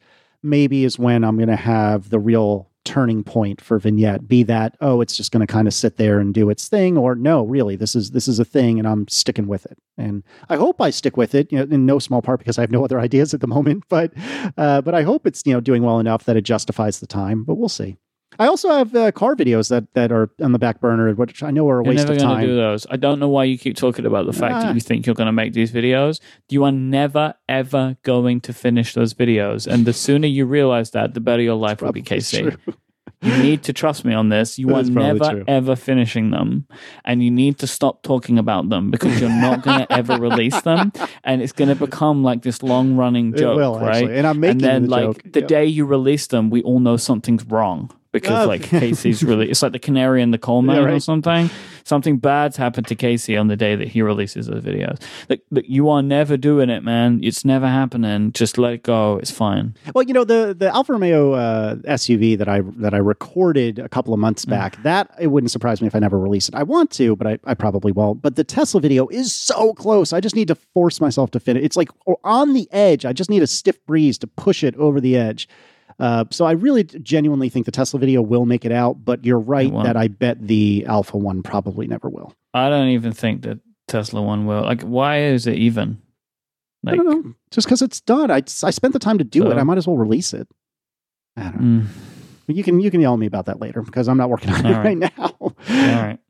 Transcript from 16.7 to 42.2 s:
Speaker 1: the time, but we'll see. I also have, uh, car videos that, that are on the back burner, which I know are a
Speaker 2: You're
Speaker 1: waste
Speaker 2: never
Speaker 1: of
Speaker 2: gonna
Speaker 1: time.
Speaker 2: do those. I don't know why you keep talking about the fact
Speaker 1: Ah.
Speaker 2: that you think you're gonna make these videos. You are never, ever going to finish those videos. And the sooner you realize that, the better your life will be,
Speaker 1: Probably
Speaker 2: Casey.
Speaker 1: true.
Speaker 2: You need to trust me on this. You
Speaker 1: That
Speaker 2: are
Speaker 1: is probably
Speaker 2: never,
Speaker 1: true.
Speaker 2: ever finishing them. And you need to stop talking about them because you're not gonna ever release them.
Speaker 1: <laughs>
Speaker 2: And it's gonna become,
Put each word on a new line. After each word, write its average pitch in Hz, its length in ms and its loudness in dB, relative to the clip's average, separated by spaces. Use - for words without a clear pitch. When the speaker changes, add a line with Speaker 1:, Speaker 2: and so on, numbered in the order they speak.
Speaker 1:
the 107 80 -16
time, 104 340 -4
but 156 140 -4
we'll 226 120 -2
see. 98 280 -10
I 220 60 2
also 320 240 0
have, 262 240 2
uh, 226 160 2
car 233 240 0
videos 117 360 2
that, 120 240 -2
that 120 180 0
are 113 180 2
on 139 120 2
the 120 80 2
back 117 200 -2
burner, 113 340 2
which 117 280 -4
I 147 80 -6
know 147 200 2
are 127 100 2
a - 20 0
Speaker 2:
You're 131 120 2
Speaker 1:
waste 143 120 2
Speaker 2:
never 147 60 0
Speaker 1:
of 143 80 0
Speaker 2:
gonna 135 140 2
Speaker 1:
time. 123 120 0
Speaker 2:
do 127 80 0
those. 107 340 0
I 131 80 -6
don't 139 220 0
know 143 100 0
why 139 160 2
you 131 140 0
keep 123 180 -6
talking 120 300 -2
about 101 200 0
the - 60 -4
fact 117 240 -2
Speaker 1:
Ah. - 80 -2
Speaker 2:
that 220 120 -2
you 117 40 0
think 117 260 -4
you're 120 100 0
gonna 110 160 0
make 110 220 -2
these 113 180 -2
videos. 131 480 0
You 139 140 0
are 143 80 2
never, 139 640 -2
ever 131 560 -2
going 123 380 0
to - 100 -12
finish 117 420 0
those 117 180 0
videos. 110 540 0
And 120 200 2
the 120 60 2
sooner 143 360 0
you 135 180 0
realize 127 460 0
that, 110 220 -2
the 117 60 -6
better 120 220 0
your 117 140 0
life 104 260 -2
will 139 80 -4
be, 117 100 -6
Speaker 1:
Probably - 160 -4
Speaker 2:
Casey. - 260 -4
Speaker 1:
true. - 140 -4
Speaker 2:
You 127 200 2
need 147 220 2
to 147 80 -4
trust 151 320 -4
me 117 100 0
on 110 140 2
this. 107 280 0
You 131 120 -4
Speaker 1:
That 131 80 4
Speaker 2:
are 131 60 2
Speaker 1:
is 127 80 0
probably - 280 2
Speaker 2:
never, 151 140 2
Speaker 1:
true. 196 160 -6
Speaker 2:
ever 131 260 2
finishing 120 560 0
them. 120 380 -2
And 123 200 0
you 120 80 2
need 135 260 2
to 139 80 -8
stop - 380 -2
talking 123 340 0
about 101 300 0
them 101 240 -2
because 117 280 0
you're 117 100 0
not 127 340 2
gonna 269 260 0
ever 233 260 0
release 226 440 0
them. 180 320 0
Speaker 1:
<laughs> - 160 -20
Speaker 2:
And 131 180 0
it's 117 100 -6
gonna 139 220 2
become, 143 480 0